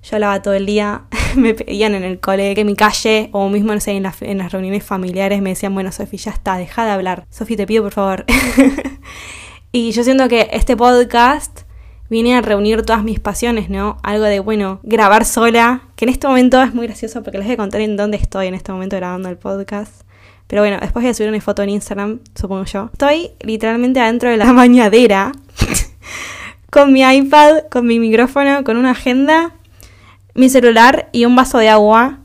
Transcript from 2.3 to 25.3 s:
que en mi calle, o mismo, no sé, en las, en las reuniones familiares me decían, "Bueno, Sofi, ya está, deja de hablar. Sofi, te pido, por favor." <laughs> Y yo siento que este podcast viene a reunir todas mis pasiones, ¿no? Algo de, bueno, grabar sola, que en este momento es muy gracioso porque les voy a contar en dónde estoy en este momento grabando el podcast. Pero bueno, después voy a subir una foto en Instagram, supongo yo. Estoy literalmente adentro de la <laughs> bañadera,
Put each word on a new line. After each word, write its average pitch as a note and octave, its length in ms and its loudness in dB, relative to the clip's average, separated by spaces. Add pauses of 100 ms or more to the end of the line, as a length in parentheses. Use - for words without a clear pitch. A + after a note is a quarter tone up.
que G#3 60 -4
en G#3 60 0
mi G3+ 100 -2
calle, A3 560 0
o G3 160 -2
mismo, G#3 240 -2
no G#3 80 -4
sé, G#3 120 -6
en G3 100 -4
las, F#3 180 -10
en G3 180 -8
las F3+ 140 -8
reuniones F#3+ 320 -6
familiares F#3+ 560 -4
me F#3+ 100 -4
decían, G3 240 -6
"Bueno, F#3+ 180 -6
Sofi, G3+ 260 -12
ya - 120 -10
está, F#3+ 260 -6
deja F3+ 280 -6
de A3 60 -2
hablar. F#3 400 -6
Sofi, A3 260 -8
te G3 100 -4
pido, A3 160 0
por G3+ 100 -6
favor." G3 360 -4
<laughs> - 60 0 (1400)
Y A#3 180 -2
yo A3+ 140 -2
siento C4 240 2
que A#3 240 0
este A#3+ 240 0
podcast B3 880 2 (460)
viene A#3 280 0
a B3 60 2
reunir G#3+ 400 0
todas A3 200 -2
mis G#3+ 160 -4
pasiones, G#3+ 520 -4
¿no? G3 340 -6
Algo G#3 180 -2
de, G#3 160 0
bueno, G3 460 -4
grabar G#3+ 400 4
sola, A#3 580 2 (140)
que - 80 -4
en B3 60 0
este C#4 180 -2
momento B3+ 340 4
es B3+ 100 0
muy A#3 140 -6
gracioso - 380 -12
porque - 140 -10
les G3 100 -8
voy B3 60 -4
a - 20 -6
contar G#3 240 -6
en G#3+ 160 -4
dónde G#3 200 -4
estoy F#3+ 300 -4
en F#3 80 -8
este F#3+ 160 -12
momento F#3+ 240 -8
grabando F3+ 340 -8
el F3 80 -12
podcast. G3 680 -10 (440)
Pero G#3 160 -2
bueno, G3+ 180 -2
después A#3 220 -4
voy B3 80 0
a A3+ 40 -4
subir G#3+ 140 -4
una G#3+ 120 -4
foto G3+ 240 -4
en G3+ 60 -4
Instagram, G#3 500 -8 (160)
supongo F#3+ 300 -6
yo. G#3 260 -10
Estoy D4+ 480 -2
literalmente A3+ 580 -2
adentro A#3+ 320 0
de A#3 60 0
la A3 160 4
<laughs> - 0 -
bañadera, A#3+ 800 6 (680)